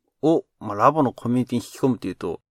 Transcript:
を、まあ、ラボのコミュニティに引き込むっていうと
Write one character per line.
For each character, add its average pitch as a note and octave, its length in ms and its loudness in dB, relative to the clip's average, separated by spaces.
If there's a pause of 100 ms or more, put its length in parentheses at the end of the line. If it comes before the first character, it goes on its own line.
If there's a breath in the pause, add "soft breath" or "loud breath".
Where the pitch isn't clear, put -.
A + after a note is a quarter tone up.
(220)
を、 D#3 220 2 (160)
ま G#2+ 120 -8
あ、 - 20 -8
ラ A#2 180 4
ボ D#3 100 0
の A#2+ 100 0
コ - 160 -8
ミ B2 80 0
ュ - 40 2
ニ A#2+ 60 -2
テ A#2+ 100 -4
ィ - 40 -2
に - 40 -8
引 - 80 -20
き - 60 -20
込 C#3 100 0
む B2 80 0
っ - 20 -16
て - 100 -10
い F2+ 40 -4
う - 20 -14
と E2 260 -8 (100)